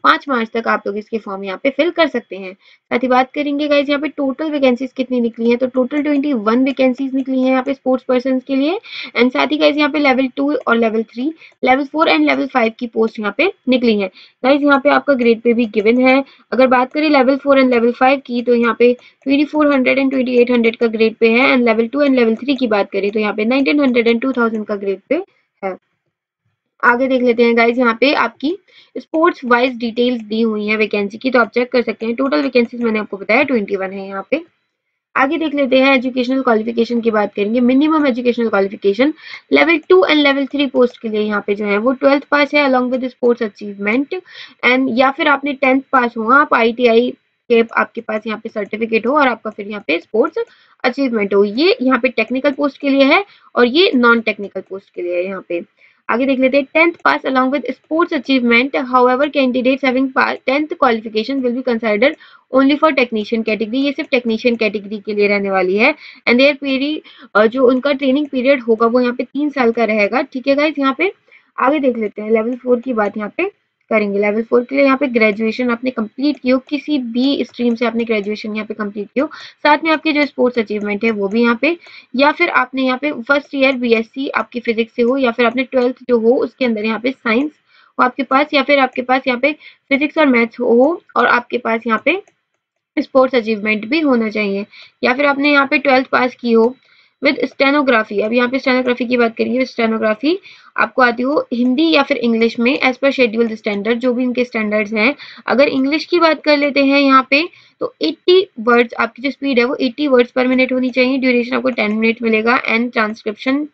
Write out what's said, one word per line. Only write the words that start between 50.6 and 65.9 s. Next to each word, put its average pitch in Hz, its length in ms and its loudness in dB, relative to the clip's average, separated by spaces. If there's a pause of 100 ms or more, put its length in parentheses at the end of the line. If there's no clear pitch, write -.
achievement 233 500 -2
हो। 202 100 4
ये 233 380 0
यहाँ 254 180 2
पे 254 100 0
technical 247 420 -2
post 285 300 -4
के 285 80 -2
लिए 269 140 4
है 330 220 2 (300)
और 240 100 2
ये 302 300 2
नॉन 233 260 4
टेक्निकल 208 480 -8
post 196 260 -16
के 180 60 -10
लिए 175 140 -4
है 175 100 -2
यहाँ 190 240 -10
पे। 170 140 -4 (460)
आगे 240 160 0
देख 262 140 0
लेते 262 180 2
हैं, 285 160 2
Tenth 330 180 4 (160)
pass 285 180 0
along 262 260 0
with 285 180 -4
sports 330 480 -2
achievement, 247 580 2 (160)
however 254 380 2
candidates 262 540 0
having 262 300 0
pa-, 233 240 0 (120)
tenth 302 280 -2
qualification 226 640 -2
will 247 160 -2
be 262 60 -6
considered 233 520 0 (380)
only 269 240 4
for 311 140 2
technician 226 520 -2
category। 220 400 -4
ये 285 80 0
सिर्फ 285 180 -8
technician 233 460 -2
category 214 440 -4
के 208 140 -10
लिए 208 140 2
रहने 202 240 -2
वाली 190 260 0
है। 247 160 2 (360)